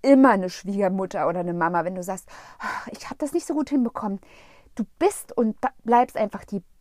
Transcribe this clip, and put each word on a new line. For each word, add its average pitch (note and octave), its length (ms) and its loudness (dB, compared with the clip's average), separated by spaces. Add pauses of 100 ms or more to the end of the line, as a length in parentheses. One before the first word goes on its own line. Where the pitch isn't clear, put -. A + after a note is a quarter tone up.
immer C4+ 300 8
eine F#3 180 0
Schwiegermutter F#3+ 760 -2
oder E3+ 140 0
eine F3 140 -4
Mama, E3+ 320 0
wenn F#3 100 -6
du F3+ 80 -8
sagst, F#3+ 240 -10 (320)
"Ah, - 320 -10
ich - 180 -16
hab - 80 -10
das D4 140 -4
nicht E4+ 160 -4
so D#4+ 60 -4
gut D4 160 -2
hinbekommen." A#3 500 -2 (560)
Du A3 80 -4 (160)
bist - 380 -2
und A3 240 0
ba-, - 100 -2 (140)
bleibst A#3+ 320 2
einfach G#3+ 260 -4
die - 180 -8 (200)